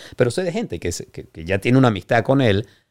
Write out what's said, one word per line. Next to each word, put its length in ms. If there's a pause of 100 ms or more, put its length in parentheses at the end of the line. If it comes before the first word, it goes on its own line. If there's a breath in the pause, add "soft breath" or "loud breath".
(160 loud breath)
pero 140
sé 140
de 80
gente 280
que 120
se, 160
que, 200
que 180
ya 140
tiene 180
una 100
amistad 360
con 180
él, 260 (240 soft breath)